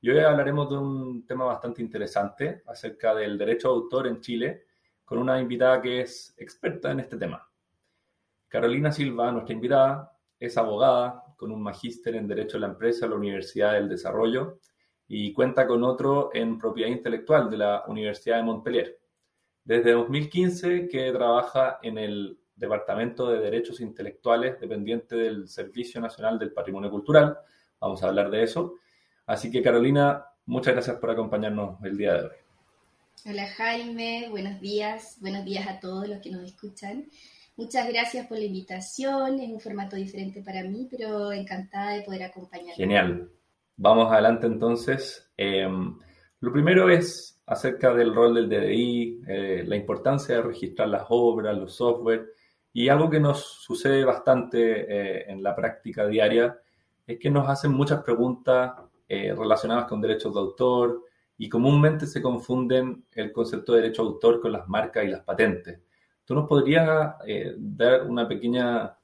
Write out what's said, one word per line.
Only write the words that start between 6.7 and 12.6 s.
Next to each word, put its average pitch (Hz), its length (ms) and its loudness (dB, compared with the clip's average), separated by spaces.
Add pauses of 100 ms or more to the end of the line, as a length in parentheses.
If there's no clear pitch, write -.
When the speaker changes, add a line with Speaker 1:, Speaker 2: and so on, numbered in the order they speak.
Speaker 1:
en 135 100 -4
este - 160 -12
tema. 92 320 -10 (1000)
Carolina 123 440 0
Silva, 123 400 -2
nuestra 117 220 -6
invitada, 135 600 2 (240)
es 120 200 -4
abogada 123 680 2 (140)
con 110 140 -10
un 107 100 -8
magíster 117 540 -8
en 104 120 -6
Derecho 104 300 -4
de - 20 -4